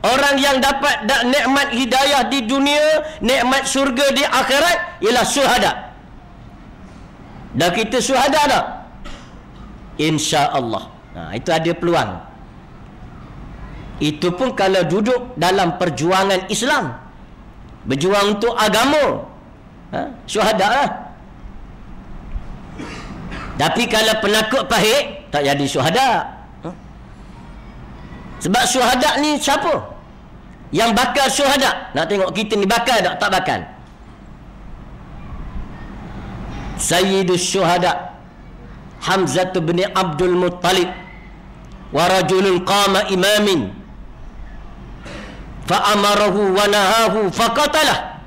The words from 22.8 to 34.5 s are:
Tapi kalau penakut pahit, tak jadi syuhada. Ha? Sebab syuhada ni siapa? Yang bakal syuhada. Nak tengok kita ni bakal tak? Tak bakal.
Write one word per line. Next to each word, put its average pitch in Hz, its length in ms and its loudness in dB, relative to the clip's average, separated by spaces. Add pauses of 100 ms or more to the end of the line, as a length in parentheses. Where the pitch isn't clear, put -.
Tapi 165 320 0
kalau 220 320 2
penakut 220 480 0
pahit, 226 640 0
tak 143 160 0
jadi 143 160 2
syuhada. 175 720 2 (240)
Ha? 127 80 -10 (1700)
Sebab 214 320 0
syuhada 254 480 4
ni 294 240 2
siapa? 302 540 0 (720)
Yang 214 320 2
bakal 262 320 4
syuhada. 269 400 4 (240)
Nak 156 160 0
tengok 190 240 2
kita 214 240 0
ni 196 80 2
bakal 233 320 4
tak? 175 160 0
Tak 202 160 0
bakal. 180 280 0 (3250)